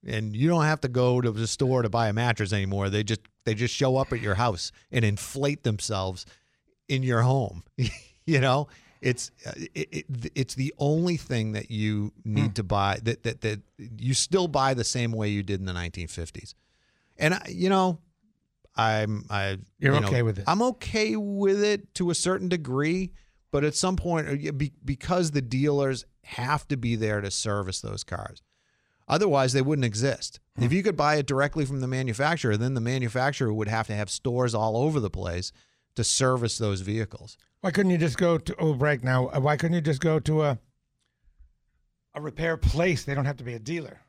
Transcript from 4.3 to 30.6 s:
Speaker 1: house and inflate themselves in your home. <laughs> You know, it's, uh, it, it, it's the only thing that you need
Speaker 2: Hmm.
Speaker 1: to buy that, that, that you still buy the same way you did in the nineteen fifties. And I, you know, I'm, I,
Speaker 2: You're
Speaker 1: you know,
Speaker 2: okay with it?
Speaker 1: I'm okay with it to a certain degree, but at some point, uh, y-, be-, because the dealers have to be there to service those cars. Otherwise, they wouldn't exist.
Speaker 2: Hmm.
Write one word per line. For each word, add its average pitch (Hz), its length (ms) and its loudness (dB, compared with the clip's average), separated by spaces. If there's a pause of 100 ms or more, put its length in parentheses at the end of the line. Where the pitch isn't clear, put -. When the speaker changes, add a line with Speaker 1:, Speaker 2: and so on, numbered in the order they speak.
Speaker 1:
house 107 380 0 (180)
and 120 140 2
inflate 139 580 0
themselves 98 640 -2 (600)
in 135 140 0
your 123 200 2
home. 123 420 0 (140)
<laughs> 127 100 2 (360)
You 160 140 2
know, 135 300 2 (320)
it's, - 320 -2 (120)
uh, - 60 -12 (240)
it, - 160 -6
it, 143 460 -8
it's - 180 -2
the 135 240 -2
only 160 380 2
thing 110 360 -2
that 107 200 -6
you 107 400 0 (120)
need 107 260 2
Speaker 2:
Hmm. - 20 -10
Speaker 1:
to 110 100 -4
buy 98 400 0
that, 117 220 -2
that, 113 160 -4
that 107 200 -4 (380)
you 127 160 0
still 180 320 2
buy 135 280 2
the 120 100 0
same 120 260 -2
way 107 200 -2
you 101 120 0
did 98 160 -2
in 95 80 -4
the 92 60 -4
nineteen 87 340 -6
fifties. - 480 -12 (640)
And 160 160 2
I, - 140 -8
you 180 200 -2
know, 185 300 2 (800)
I'm, 107 520 0
I, 98 300 -4 (220)
Speaker 2:
You're 139 140 4
Speaker 1:
you 147 80 4
know, - 40 0
Speaker 2:
okay 120 160 2
with 110 160 0
it? 101 80 -8
Speaker 1:
I'm 190 160 4
okay 220 540 0
with 202 480 2
it 202 320 0
to 175 140 0
a 165 40 2
certain 185 340 0
degree, 160 640 0 (400)
but 143 140 2
at 147 100 2
some 185 220 2
point, 165 320 0
uh, 143 120 -2
y-, 156 120 -4
be-, 143 200 -2 (120)
because 160 480 0
the 143 100 0
dealers 135 640 0 (180)
have 139 460 -4
to 143 80 0
be 117 180 0
there 107 260 0
to 98 120 -6
service 101 480 -4
those 104 240 -8
cars. - 360 -10 (680)
Otherwise, 143 440 4
they 135 100 4
wouldn't 139 220 2
exist. 117 540 -2 (180)
Speaker 2:
Hmm. 117 60 0